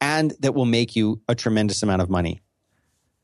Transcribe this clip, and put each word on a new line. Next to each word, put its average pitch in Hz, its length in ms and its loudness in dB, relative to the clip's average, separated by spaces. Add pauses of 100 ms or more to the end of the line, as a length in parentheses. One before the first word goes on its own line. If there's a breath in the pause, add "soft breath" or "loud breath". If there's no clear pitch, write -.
and 151 400 0
that 135 120 0
will 135 120 0
make 117 320 2
you 110 320 0
a 120 60 2
tremendous 107 480 0
amount 95 180 2
of 90 80 -2
money. 87 320 -2 (840)